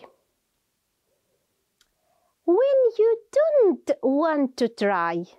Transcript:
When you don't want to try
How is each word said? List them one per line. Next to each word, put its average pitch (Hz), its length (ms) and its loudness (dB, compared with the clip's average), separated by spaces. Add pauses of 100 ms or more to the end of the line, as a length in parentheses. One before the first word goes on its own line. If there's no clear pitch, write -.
(2500)
When 523 340 2 (200)
you 440 180 2 (220)
don't 554 520 0 (120)
want 285 560 -2
to 240 100 -2
try 175 560 -4 (140)